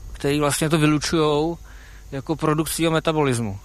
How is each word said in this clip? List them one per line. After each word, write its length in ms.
který 280
vlastně 300
to 80
vylučujou 800
jako 240
produkt 320
svýho 240
metabolismu. 720